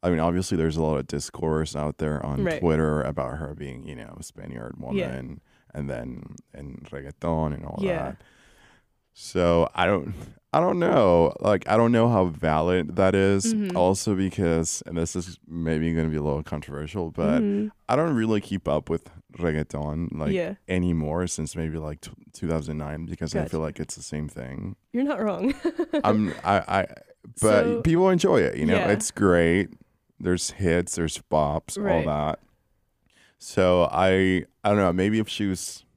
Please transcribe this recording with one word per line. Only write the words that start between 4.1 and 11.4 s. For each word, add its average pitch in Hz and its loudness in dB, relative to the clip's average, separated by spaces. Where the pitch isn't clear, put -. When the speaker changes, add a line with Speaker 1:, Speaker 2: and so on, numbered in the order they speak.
Speaker 1:
a - -16
Spaniard 62 -14
Speaker 2:
Yeah. 180 -4
Speaker 1:
woman, 65 -10
and 71 -6
then, 60 -10
and 71 -14
reggaeton 76 -4
and 76 -10
all - -10
Speaker 2:
Yeah. 175 -2
Speaker 1:
that. 135 -10
So 85 2
I 87 2
don't, 92 0
I 147 4
don't 180 2
know. 98 6